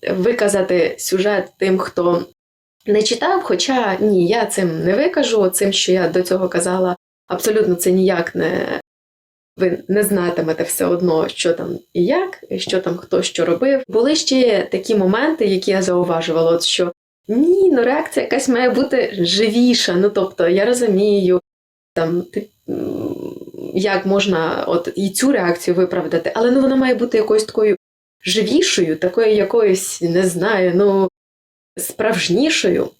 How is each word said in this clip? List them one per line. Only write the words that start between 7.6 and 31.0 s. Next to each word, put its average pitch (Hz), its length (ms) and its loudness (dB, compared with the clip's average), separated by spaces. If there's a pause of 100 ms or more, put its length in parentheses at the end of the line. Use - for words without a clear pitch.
це 180 160 0
ніяк 185 440 0
не, 170 460 -4 (760)
ви 180 300 -2
не 202 160 0
знатимете 175 600 -2
все 180 220 -4
одно, 175 420 0
що - 260 -2
там 175 260 -6 (140)
і 175 120 2
як, 359 440 -2
і 190 100 -6
що 185 200 -2
там 175 180 -4
хто 180 240 -2
що 175 240 -2
робив. 262 420 0
Були 240 280 2
ще 247 560 2
такі 190 240 -2
моменти, 220 500 0
які 190 260 0
я 190 100 2
зауважувала, 170 680 0
от 170 120 0
що 175 280 -2 (360)
ні, 349 440 4
ну 247 120 2
реакція 285 400 -2
якась 269 260 -2
має 254 200 2
бути 247 500 0
живіша, 214 760 2
ну 185 160 2
тобто 190 380 -2
я 190 180 2
розумію, 202 760 2 (520)
там, 165 280 -2
ти, 208 260 -8 (220)
м, - 680 -8 (380)
як 190 320 0
можна 190 640 0
от 175 280 -2
і 196 140 -2
цю 254 220 0
реакцію 175 440 0
виправдати, 165 600 -2
але 233 160 2
ну 269 100 4
вона 269 140 2
має 262 200 2
бути 233 220 -2
якоюсь 214 260 2
такою 214 340 0 (480)
живішою, 196 680 0
такою 214 400 2
якоюсь, 202 680 0
не 175 260 2
знаю, 185 480 0
ну, 196 340 2 (680)